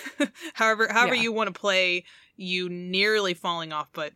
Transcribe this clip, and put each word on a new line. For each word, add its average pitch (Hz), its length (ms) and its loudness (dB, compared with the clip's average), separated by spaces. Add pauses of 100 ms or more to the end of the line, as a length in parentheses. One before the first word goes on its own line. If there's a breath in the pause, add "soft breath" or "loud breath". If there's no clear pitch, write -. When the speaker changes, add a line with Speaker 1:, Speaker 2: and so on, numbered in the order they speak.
(200)
Speaker 1:
<laughs> 302 340 -4
however, 220 380 2
however 247 240 4
Speaker 2:
Yeah. 233 80 2
Speaker 1:
you 226 100 0
wanna 214 180 0
play 180 540 0 (300 loud breath)
you 180 340 -4
nearly 185 640 0
falling 170 400 -4
off, 151 200 -4
but, 151 220 -8